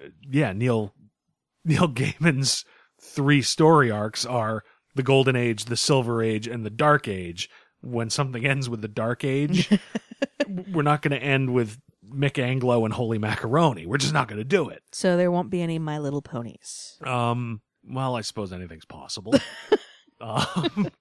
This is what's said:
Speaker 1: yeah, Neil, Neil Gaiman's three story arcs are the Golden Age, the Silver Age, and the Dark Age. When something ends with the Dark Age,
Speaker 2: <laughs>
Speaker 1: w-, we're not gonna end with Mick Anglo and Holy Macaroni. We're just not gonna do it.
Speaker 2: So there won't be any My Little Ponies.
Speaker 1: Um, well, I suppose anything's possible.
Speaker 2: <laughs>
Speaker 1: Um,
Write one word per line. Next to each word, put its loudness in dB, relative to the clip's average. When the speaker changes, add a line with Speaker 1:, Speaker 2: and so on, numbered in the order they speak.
Speaker 1:
yeah, 0
Neil, 0
Neil 4
Gaiman's 0
three 4
story 6
arcs -4
are -2
the 0
Golden 4
Age, 0
the -4
Silver 2
Age, 0
and -6
the -6
Dark 4
Age. -6
When -4
something -4
ends -2
with -6
the -6
Dark -4
Age, 0
Speaker 2:
<laughs> -2
Speaker 1:
w-, -6
we're 2
not 2
gonna 0
end 0
with 0
Mick -2
Anglo 2
and -2
Holy -2
Macaroni. 0
We're 0
just 0
not 2
gonna -6
do 2
it. -16
Speaker 2:
So 0
there 2
won't 0
be -2
any -2
My -4
Little -4
Ponies. -12
Speaker 1:
Um, -2
well, -4
I -4
suppose -8
anything's -14
possible. -12
Speaker 2:
<laughs> -10
Speaker 1:
Um, -2